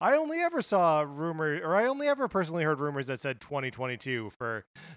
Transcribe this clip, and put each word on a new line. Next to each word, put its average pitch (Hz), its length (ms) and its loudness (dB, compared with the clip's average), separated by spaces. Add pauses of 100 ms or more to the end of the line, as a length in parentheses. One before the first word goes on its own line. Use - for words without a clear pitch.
"I 220 140 6
only 311 240 0
ever 339 220 0
saw 165 460 4
rumor, 156 560 -2
or 170 140 2
I 220 80 4
only 277 240 0
ever 277 180 0
personally 170 380 -2
heard 151 160 2
rumors 143 260 -2
that 131 140 -4
said 131 180 -4
twenty 135 320 -4
twenty-two 123 600 -4
for," 113 340 -6 (320)